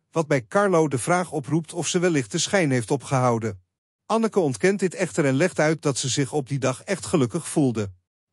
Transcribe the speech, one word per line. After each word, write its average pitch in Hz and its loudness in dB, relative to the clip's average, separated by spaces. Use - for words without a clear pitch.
wat 160 -2
bij 135 0
Carlo 185 2
de 139 -2
vraag 175 0
oproept 151 -4
of 170 -6
ze 180 0
wellicht 160 0
de 170 -4
schijn 165 2
heeft 123 0
opgehouden. 120 0
Anneke 220 0
ontkent 185 2
dit 180 -2
echter 165 -2
en 131 4
legt 165 0
uit 156 2
dat 143 0
ze 135 -4
zich 139 -2
op 143 -2
die 143 -4
dag 127 -2
echt 190 -6
gelukkig 151 0
voelde. 113 0